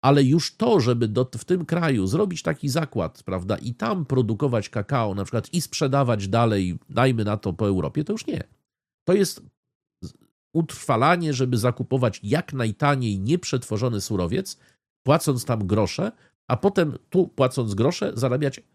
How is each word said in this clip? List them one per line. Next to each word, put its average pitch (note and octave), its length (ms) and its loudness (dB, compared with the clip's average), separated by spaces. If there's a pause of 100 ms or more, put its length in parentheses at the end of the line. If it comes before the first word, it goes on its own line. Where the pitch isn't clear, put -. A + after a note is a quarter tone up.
ale C#3 180 6
już D3 320 2
to, A3+ 240 4
żeby A#2 280 2
do, A#2+ 300 0
w - 80 -12
tym F3 200 0
kraju D3 420 0
zrobić E3 340 0
taki D3+ 280 -4
zakład, A#2 540 -4
prawda, F#2+ 340 -4
i - 160 -8
tam G3 320 -2
produkować A#2+ 640 0
kakao A2 460 -2
na G2+ 80 -4
przykład - 300 -6
i E3+ 80 0
sprzedawać C3 680 0
dalej, G2+ 520 2 (100)
dajmy A#2+ 340 2
na G#2 140 0
to, G2 160 -4
po G#2 140 -2
Europie, F#2+ 360 0
to G3+ 100 -4
już A3+ 140 -8
nie. - 160 -6 (640)
To F3+ 60 4
jest G3 280 0 (600)
z-, - 100 -12 (400)
utrwalanie, D#3 800 0
żeby B2+ 240 0
zakupować A#2+ 680 0
jak C3+ 300 -2
najtaniej A#2+ 680 0
nieprzetworzony A#2+ 840 -2
surowiec, G2 560 -2 (480)
płacąc C#3 400 2
tam G#2+ 220 -2
grosze, G#2+ 440 0 (360)
a B2 100 0
potem F3+ 400 0 (120)
tu, F3+ 180 2
płacąc B2+ 460 0
grosze, C3+ 420 0
zarabiać C3 460 -2 (140)